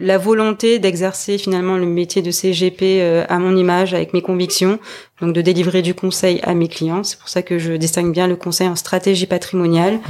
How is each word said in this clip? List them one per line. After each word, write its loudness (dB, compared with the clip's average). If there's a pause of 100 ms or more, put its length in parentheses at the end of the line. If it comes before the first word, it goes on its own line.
la 2
volonté 2
d'exercer -2
finalement 0
le 0
métier 0
de -4
C 0
G 0
P, 2
euh, 2
à 0
mon 2
image, 2
avec -2
mes 0
convictions, 0 (400)
donc 0
de 0
délivrer 2
du -2
conseil 0
à 0
mes 2
clients. -4
C'est -8
pour -16
ça -2
que -2
je -2
distingue 0
bien 2
le 0
conseil -2
en -2
stratégie 0
patrimoniale 0